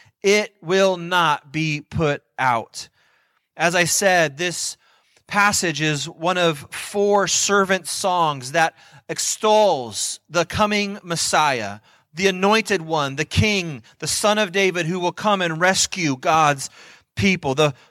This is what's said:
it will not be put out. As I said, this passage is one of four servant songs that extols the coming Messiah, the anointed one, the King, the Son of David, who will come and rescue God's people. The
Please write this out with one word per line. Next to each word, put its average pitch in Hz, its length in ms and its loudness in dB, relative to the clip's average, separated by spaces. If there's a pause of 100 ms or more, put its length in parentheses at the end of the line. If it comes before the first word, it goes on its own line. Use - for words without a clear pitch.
(220)
it 208 400 2
will 190 360 2
not 170 540 0
be 156 300 -4
put 147 420 -2 (140)
out. 123 520 -2 (720)
As 175 140 2
I 175 80 4
said, 170 540 2
this 175 380 -6 (520)
passage 190 540 0
is 151 280 -2
one 180 300 -2
of 160 320 0
four 202 560 0
servant 190 580 0
songs 151 680 -2
that 165 200 2 (340)
extols 170 1120 0 (120)
the 165 140 0
coming 208 580 -2
Messiah, 143 760 -2 (320)
the 175 140 -2
anointed 196 560 2
one, 147 360 -4
the 156 60 -2
King, 175 600 0 (160)
the 151 80 -8
Son 214 320 0
of 190 120 0
David, 180 360 0
who 180 120 -2
will 175 120 0
come 202 320 0
and 165 180 -2
rescue 180 560 0
God's 151 540 2 (440)
people. 180 380 0
The 147 220 2 (160)